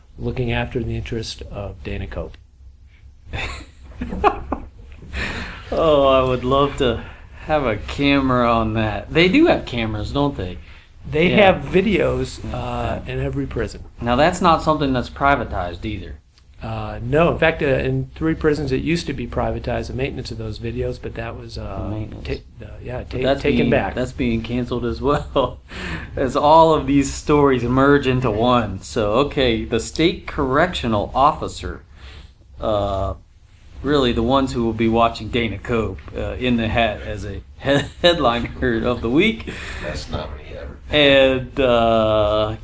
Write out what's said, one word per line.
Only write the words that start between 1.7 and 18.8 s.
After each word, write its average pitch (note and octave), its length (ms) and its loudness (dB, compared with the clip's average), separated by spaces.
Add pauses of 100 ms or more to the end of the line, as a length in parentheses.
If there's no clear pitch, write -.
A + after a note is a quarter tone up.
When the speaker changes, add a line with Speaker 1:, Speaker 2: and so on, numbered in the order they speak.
Speaker 1:
Dana G2 220 -6
Cope. - 300 -10 (960)
<laughs> - 1300 -6 (1080)
Speaker 2:
Oh, D3+ 380 4
I C3 180 6
would B2+ 180 0
love C#3 340 2
to A#2 260 0 (400)
have D3+ 220 0
a G#2+ 100 0
camera C3 720 2
on A2 240 2
that. G#2+ 380 -2
They E3+ 160 6
do D4 180 6
have C#3+ 200 2
cameras, A2 460 -4
don't C#3+ 240 0
they? F#2 220 -6 (520)
Speaker 1:
They D#3+ 200 2
Speaker 2:
Yeah. F#3+ 220 6
Speaker 1:
have - 40 -2 (140)
videos, C3+ 720 0
Speaker 2:
Yeah. A2 140 -6
Speaker 1:
uh, A#2+ 500 -4
in B2+ 140 -6
every C3+ 260 -4
prison. - 380 -6 (160)
Speaker 2:
Now, A#2+ 160 0
that's F3 240 2
not D#3+ 220 4
something D3+ 320 0
that's A#2 160 -2
privatized G#2 720 -2
either. F2 360 -10 (420)
Speaker 1:
Uh, G#2+ 400 -8
no, C#3+ 300 4
in A#2 60 -4
fact, D#3+ 240 2
uh, D3+ 40 2
in C3 480 0
three D#3+ 200 0
prisons D3 380 0
it C3+ 100 0